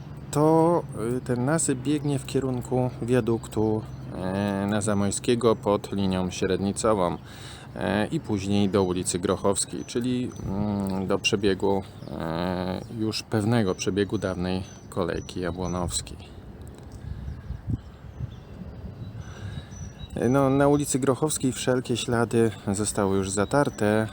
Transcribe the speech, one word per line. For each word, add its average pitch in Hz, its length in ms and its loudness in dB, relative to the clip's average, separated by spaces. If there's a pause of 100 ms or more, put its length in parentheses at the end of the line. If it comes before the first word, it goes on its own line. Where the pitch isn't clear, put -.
(300)
to, 160 520 6 (340)
e, 127 40 -4
ten 123 240 0
nasyp 147 340 2
biegnie 143 400 0
w 135 80 -10
kierunku 127 640 0 (120)
wiaduktu, 113 800 2 (340)
e, 98 500 0
na 104 140 2
Zamojskiego 107 760 2
pod 104 360 0
linią 92 380 0
średnicową, 95 880 2 (580)
e, 95 300 2
i 160 140 -2
później 101 480 2
do 98 140 4
ulicy 90 360 0
Grochowskiej, 95 680 0
czyli, 123 460 -2 (160)
mm, 98 600 0
do 98 120 2
przebiegu, 98 640 2 (280)
e, 90 680 -2 (180)
już 107 240 -2
pewnego 107 520 2
przebiegu 101 440 0
dawnej 92 440 -2 (260)
kolejki 85 520 -2
jabłonowskiej. 90 760 -4 (4000)
No, 135 200 4
na 139 180 6
ulicy 147 300 4
Grochowskiej 135 540 2
wszelkie 127 440 0
ślady 117 540 2 (220)
zostały 98 440 2
już 95 140 0
zatarte, 107 840 2